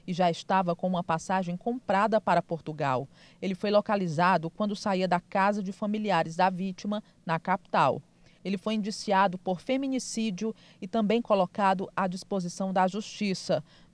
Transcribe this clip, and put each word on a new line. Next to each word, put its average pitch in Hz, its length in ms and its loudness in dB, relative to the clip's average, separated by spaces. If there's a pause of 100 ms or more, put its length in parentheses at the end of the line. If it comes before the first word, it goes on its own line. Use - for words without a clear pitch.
e 185 80 -6
já 175 160 4
estava 180 440 0
com 185 140 -4
uma 180 160 -2
passagem 175 500 -2
comprada 214 640 0
para 180 220 2
Portugal. 147 640 -4 (360)
Ele 190 120 -2
foi 208 160 -4
localizado 180 800 2
quando 208 260 -4
saía 185 320 -2
da 175 140 0
casa 202 420 0
de 185 80 -6
familiares 202 640 -2
da 180 140 4
vítima, 190 560 -6 (220)
na 165 120 -2
capital. 160 640 0 (420)
Ele 190 140 -4
foi 220 180 -4
indiciado 196 640 0
por 185 220 -4
feminicídio 233 920 -2 (280)
e 196 80 -10
também 226 320 2
colocado 196 760 2
à 190 140 0
disposição 190 640 -6
da 185 160 4
Justiça. 175 760 -2 (320)